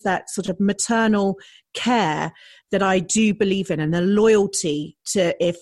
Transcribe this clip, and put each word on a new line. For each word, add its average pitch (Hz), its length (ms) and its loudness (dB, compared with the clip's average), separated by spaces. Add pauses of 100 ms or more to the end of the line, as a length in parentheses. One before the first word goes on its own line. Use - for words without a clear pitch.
that 185 260 -2
sort - 200 -6
of 175 100 -4
maternal 202 800 0 (340)
care 165 580 0 (400)
that 196 120 0
I 190 160 2
do 214 340 0
believe 196 380 -2
in, 156 80 -4
and 156 120 -2
the 170 100 0
loyalty 196 960 2 (120)
to, 175 360 0
if 175 180 0